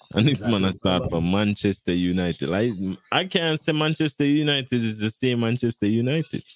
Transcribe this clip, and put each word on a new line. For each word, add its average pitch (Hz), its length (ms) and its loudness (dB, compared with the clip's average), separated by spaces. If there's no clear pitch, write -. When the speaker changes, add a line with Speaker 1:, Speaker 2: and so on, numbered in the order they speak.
Speaker 1:
And 107 120 4
this 143 140 4
Speaker 2:
Exactly 113 120 0
Speaker 1:
man 101 100 2
a - 20 2
Speaker 2:
what 95 40 2
I'm 92 100 -2
Speaker 1:
start 92 240 0
Speaker 2:
talking - 80 -4
Speaker 1:
for 85 80 -2
Speaker 2:
about. 85 120 0
Speaker 1:
Manchester 101 640 0
United. 90 560 0
Like, 107 240 0
I 165 140 0
can't 165 340 -2
say 165 120 -2
Manchester 156 520 0
United 143 480 0
is 110 180 -4
the 110 100 0
same 123 300 -2
Manchester 117 460 0
United. 123 560 0